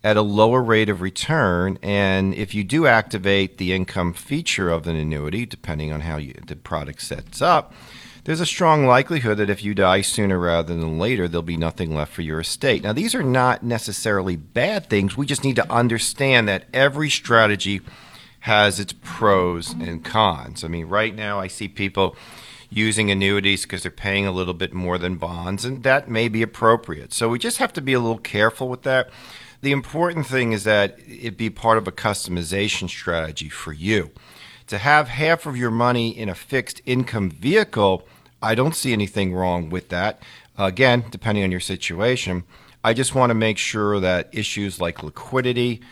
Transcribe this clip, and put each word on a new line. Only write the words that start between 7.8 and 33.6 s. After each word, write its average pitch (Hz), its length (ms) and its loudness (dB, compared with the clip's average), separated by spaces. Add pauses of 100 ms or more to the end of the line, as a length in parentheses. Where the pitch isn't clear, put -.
there's 160 160 -2
a 170 40 0
strong 156 400 4
likelihood 123 520 4
that 104 120 2
if 101 140 -2
you 104 100 -2
die 95 280 4
sooner 98 360 0
rather 85 380 0
than 80 240 -2
later, 101 280 0
there'll 85 140 -2
be 82 160 -4
nothing 80 380 -2
left 76 180 -4
for - 80 -8
your 78 200 -4
estate. - 420 0
Now, 107 100 -2
these 226 220 -2
are 226 80 -2
not 127 400 2
necessarily 101 720 -2
bad 131 540 -4
things. 101 280 2
We 139 80 -2
just 135 180 -4
need 135 120 0
to 113 160 0
understand 120 760 2
that 95 260 -2
every 139 360 2
strategy 104 720 4 (600)
has 104 380 4
its 95 220 -6
pros 90 720 2
and 82 300 -8
cons. 92 600 0
I 80 40 -8
mean, 82 200 -6
right 104 280 0
now 104 240 -6
I 95 80 -6
see 101 200 -10
people 95 480 -2 (540)
using 107 400 0
annuities 98 560 2
'cause 87 160 -8
they're 90 100 -8
paying 98 360 -2
a 95 40 -2
little 90 220 -2
bit 85 200 -6
more 90 240 -2
than 90 180 -4
bonds, 87 500 -6
and 131 180 -8
that 135 260 2
may 113 180 0
be 110 140 -2
appropriate. 110 720 0
So 113 160 0
we 120 100 -2
just 226 180 -4
have - 160 -2
to 160 80 -8
be 131 120 0
a 127 60 4
little 117 200 -2
careful 113 500 0
with 123 140 -8
that. 131 260 2 (520)
The 139 100 0
important 156 540 -2
thing 123 280 0
is 98 100 -4
that 101 420 2
it 113 320 -12
be 113 120 -2
part 110 280 2
of 101 100 -2
a 92 40 -6
customization 92 960 -2
strategy 80 600 -6
for - 240 -12